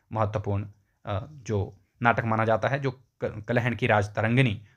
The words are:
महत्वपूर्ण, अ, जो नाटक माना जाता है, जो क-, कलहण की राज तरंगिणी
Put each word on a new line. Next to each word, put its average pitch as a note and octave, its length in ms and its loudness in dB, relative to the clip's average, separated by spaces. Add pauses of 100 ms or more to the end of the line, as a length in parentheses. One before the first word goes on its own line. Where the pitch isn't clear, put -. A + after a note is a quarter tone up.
(140)
महत्वपूर्ण, G#2 520 -2 (400)
अ, G#2 260 -4
जो A2 460 -4 (240)
नाटक A#2 240 4
माना A2 200 2
जाता A2 220 2
है, C3+ 120 -2
जो C3+ 120 -4
क-, - 560 -10
कलहण A#2 280 0
की A#2+ 120 -2
राज G#2+ 280 4
तरंगिणी A#2 460 2 (160)